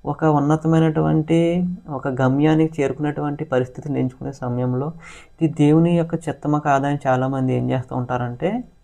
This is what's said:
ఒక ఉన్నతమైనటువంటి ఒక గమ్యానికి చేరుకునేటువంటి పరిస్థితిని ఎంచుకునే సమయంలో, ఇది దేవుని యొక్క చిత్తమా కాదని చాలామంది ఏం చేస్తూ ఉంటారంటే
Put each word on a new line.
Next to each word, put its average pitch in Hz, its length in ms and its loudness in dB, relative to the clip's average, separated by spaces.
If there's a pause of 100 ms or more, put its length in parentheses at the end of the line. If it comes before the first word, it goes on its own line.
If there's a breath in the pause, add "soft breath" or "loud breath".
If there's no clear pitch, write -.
ఒక 147 180 -4
ఉన్నతమైనటువంటి 160 1400 2 (240)
ఒక 139 200 -6
గమ్యానికి 147 760 2
చేరుకునేటువంటి 147 640 -4
పరిస్థితిని 131 560 -2
ఎంచుకునే 131 320 -6
సమయంలో, 127 600 -4 (500 loud breath)
ఇది 160 120 0
దేవుని 165 440 4
యొక్క 165 160 -2
చిత్తమా 147 440 -4
కాదని 143 480 0
చాలామంది 131 480 0
ఏం 123 160 -2
చేస్తూ 131 260 -4
ఉంటారంటే 127 680 -4 (200)